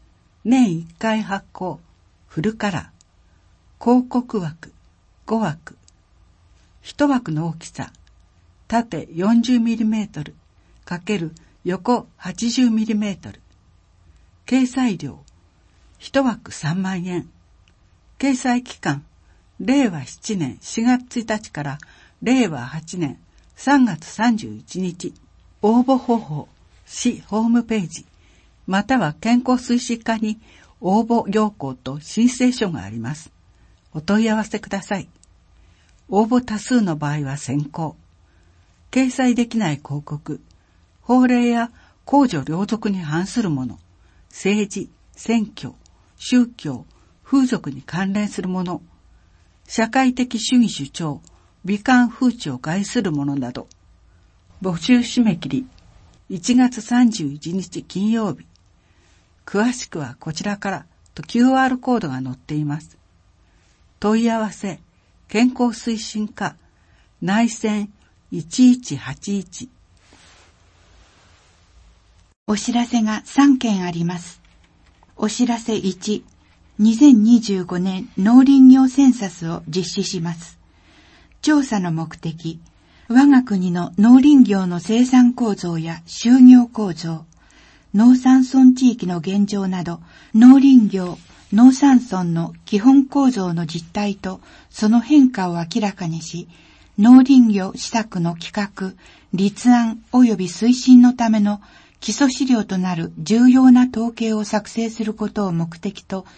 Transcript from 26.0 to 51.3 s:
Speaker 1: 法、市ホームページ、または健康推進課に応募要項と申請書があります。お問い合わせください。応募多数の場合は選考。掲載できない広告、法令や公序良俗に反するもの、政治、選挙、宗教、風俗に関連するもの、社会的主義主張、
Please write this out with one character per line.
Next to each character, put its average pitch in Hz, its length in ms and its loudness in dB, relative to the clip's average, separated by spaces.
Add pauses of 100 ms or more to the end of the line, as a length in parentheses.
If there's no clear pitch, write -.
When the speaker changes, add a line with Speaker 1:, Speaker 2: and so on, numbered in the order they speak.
Speaker 1:
法、 151 300 -10 (380)
市 - 420 -6
ホ 214 140 -4
ー - 80 -2
ム 233 140 2
ペ 226 140 -4
ー 175 100 -6
ジ、 - 180 -18 (600)
ま 190 180 -2
た 262 140 -2
は 156 220 -2
健 240 260 0
康 254 60 -2
推 247 280 -2
進 233 220 -8
課 226 160 -4
に 214 220 -6 (400)
応 196 240 0
募 233 260 -2
要 214 220 0
項 135 220 -12
と 139 260 -12
申 226 300 0
請 254 240 -2
書 220 160 -4
が 131 140 -10
あ 98 60 -14
り 113 100 -12
ま 113 160 -8
す。 - 160 -20 (600)
お 156 80 -10
問 202 220 0
い 226 60 0
合 214 80 -2
わ 214 80 -4
せ 214 140 -10
く - 100 -18
だ 196 120 -8
さ 196 180 -8
い。 - 100 -14 (960)
応 202 180 0
募 247 160 0
多 220 180 -8
数 247 220 0
の 175 140 -2
場 147 180 -6
合 151 80 -6
は 139 160 -8
選 147 280 -6
考。 156 320 -12 (960)
掲 254 180 0
載 247 260 0
で 240 120 -2
き 226 100 -6
な 190 140 -2
い 143 120 -8
広 143 200 -10
告、 151 360 -12 (600)
法 254 260 2
令 240 220 0
や 233 220 -4 (340)
公 277 220 2
序 151 220 -6
良 175 160 -4
俗 214 240 -4
に 190 120 -4
反 165 260 -4
す 240 140 -6
る 202 80 -4
も 131 160 -4
の、 110 140 -12 (500)
政 208 400 -4
治、 - 200 -12 (240)
選 226 420 -4
挙、 - 180 -14 (440)
宗 247 300 0
教、 135 380 -12 (380)
風 262 240 0
俗 185 240 -6
に 135 100 -14
関 190 320 -6
連 208 140 -4
す 196 140 -10
る 185 60 -8
も 185 160 -6
の、 175 180 -8 (840)
社 220 220 -4
会 262 240 0
的 247 260 -6
主 247 180 0
義 226 120 2
主 139 200 -10
張、 156 320 -10 (440)